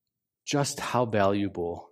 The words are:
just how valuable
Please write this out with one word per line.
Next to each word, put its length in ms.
just 340
how 260
valuable 880